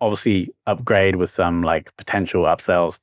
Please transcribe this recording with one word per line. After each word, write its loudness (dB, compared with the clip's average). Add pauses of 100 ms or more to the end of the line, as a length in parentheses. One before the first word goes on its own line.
obviously 0 (140)
upgrade 2
with -2
some, 0
like, -2
potential -4
upsells 0